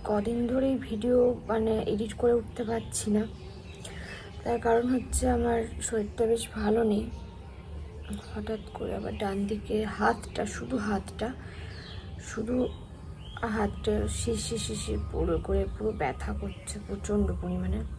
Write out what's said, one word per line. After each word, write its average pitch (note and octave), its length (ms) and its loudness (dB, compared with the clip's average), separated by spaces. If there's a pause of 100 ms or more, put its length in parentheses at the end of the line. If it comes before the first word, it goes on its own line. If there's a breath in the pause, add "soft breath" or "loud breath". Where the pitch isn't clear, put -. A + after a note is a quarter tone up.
কদিন A3+ 440 2
ধরেই C4 280 4
ভিডিও B3 600 4 (120)
মানে A3 380 2
এডিট G#3+ 280 0
করে A#3+ 200 4
উঠতে A#3 300 0
পারছি A3 480 -2
না। G#3 100 6 (1200 loud breath)
তার A#3 160 2
কারণ A#3 300 6
হচ্ছে B3+ 400 2
আমার A#3 340 4 (180)
শরীরটা A3 440 0
বেশ A3+ 300 4
ভালো G#3+ 280 4
নেই। G#3+ 260 4 (1300)
হঠাৎ G#3+ 240 -4 (140)
করে F#3+ 220 -4
আবার G#3 220 -4
ডান G3+ 280 0
দিকে G#3+ 380 0
হাতটা, G#3+ 600 2
শুধু A#3+ 320 -4
হাতটা, G#3 520 -2 (920 loud breath)
শুধু A#3+ 480 0 (760)
হাতটা G#3 680 2
শিরশির A3+ 500 0
শিরশির G#3 400 -2 (140)
পুরো E3 320 2
করে G2 220 4 (140)
পুরো G#3+ 120 2
ব্যথা D#3 420 -2
করছে G3+ 540 -6
প্রচণ্ড G3+ 440 2 (100)
পরিমাণে। F3+ 380 0 (200)